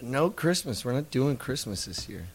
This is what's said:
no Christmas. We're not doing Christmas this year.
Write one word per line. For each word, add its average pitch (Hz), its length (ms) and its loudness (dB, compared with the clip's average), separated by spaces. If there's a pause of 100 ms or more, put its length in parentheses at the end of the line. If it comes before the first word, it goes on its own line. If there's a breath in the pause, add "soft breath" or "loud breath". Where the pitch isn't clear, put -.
no 135 280 4
Christmas. 156 540 0
We're 123 100 0
not 147 180 0
doing 135 260 4
Christmas 113 480 -4
this - 240 -8
year. 92 260 -8